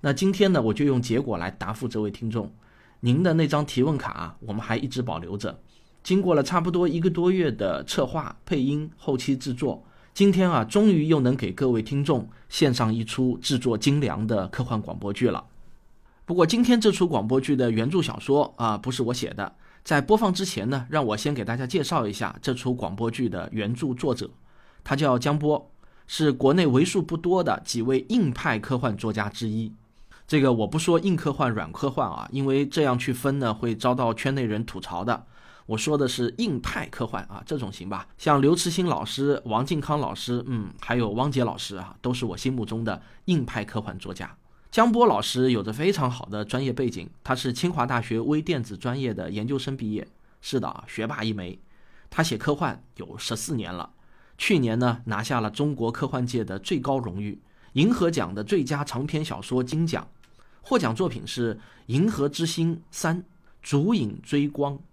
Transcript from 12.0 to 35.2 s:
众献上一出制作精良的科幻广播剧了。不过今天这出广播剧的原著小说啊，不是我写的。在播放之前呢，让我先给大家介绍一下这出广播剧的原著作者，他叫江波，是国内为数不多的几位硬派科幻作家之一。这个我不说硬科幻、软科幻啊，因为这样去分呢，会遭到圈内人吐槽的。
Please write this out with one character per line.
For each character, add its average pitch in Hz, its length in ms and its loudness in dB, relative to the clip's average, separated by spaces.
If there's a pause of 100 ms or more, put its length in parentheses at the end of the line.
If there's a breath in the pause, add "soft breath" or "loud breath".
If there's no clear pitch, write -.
众 135 240 2 (220 loud breath)
献 139 240 2
上 113 200 2
一 113 80 -2
出 123 360 0
制 - 200 -2
作 123 200 0
精 143 220 4
良 107 260 -2
的 104 220 0
科 - 140 -6
幻 113 200 -2
广 85 160 -10
播 101 120 -6
剧 113 200 2
了。 - 160 -6 (800 soft breath)
不 175 80 -2
过 180 100 6
今 226 180 4
天 240 160 6
这 214 140 6
出 175 160 2
广 110 180 0
播 127 140 4
剧 135 160 0
的 123 140 2
原 113 180 2
著 170 140 2
小 - 180 -4
说 139 380 2
啊， 110 180 0
不 120 140 -6
是 127 140 -2
我 120 100 -2
写 - 180 -6
的。 - 220 -6 (300 soft breath)
在 147 180 2
播 170 120 6
放 214 200 4
之 190 100 -2
前 113 240 -4
呢， 131 220 -4
让 151 160 2
我 107 100 0
先 147 160 -2
给 123 100 -4
大 117 140 -4
家 127 100 -4
介 170 160 0
绍 156 240 0
一 104 60 -4
下 104 300 -6
这 135 100 -2
出 123 220 -2
广 98 200 -4
播 113 160 -2
剧 120 160 -2
的 87 260 -6
原 107 220 -2
著 127 200 -2
作 123 200 0
者， - 140 -8 (560 soft breath)
他 - 100 0
叫 139 240 4
江 143 200 2
波， 147 320 0 (360 soft breath)
是 156 240 2
国 131 220 6
内 175 140 6
为 135 180 6
数 180 160 0
不 170 160 -2
多 175 260 2
的 131 220 0
几 - 160 -4
位 127 300 2
硬 214 200 4
派 120 280 0
科 120 200 -2
幻 117 160 0
作 110 160 -4
家 104 200 -2
之 113 180 -6
一。 110 240 -4 (540 soft breath)
这 151 160 4
个 135 100 6
我 110 140 2
不 156 120 -2
说 165 220 4
硬 185 160 0
科 156 160 0
幻、 127 180 0
软 90 220 -4
科 - 160 -2
幻 127 180 -2
啊， 64 240 -8
因 139 140 -2
为 135 220 4
这 156 160 0
样 127 160 2
去 123 160 -2
分 139 240 0
呢， 117 160 0
会 113 200 -2
遭 123 200 2
到 123 180 0
圈 135 220 -2
内 135 100 0
人 107 220 -2
吐 - 120 -12
槽 90 240 -8
的。 113 220 -2 (400 loud breath)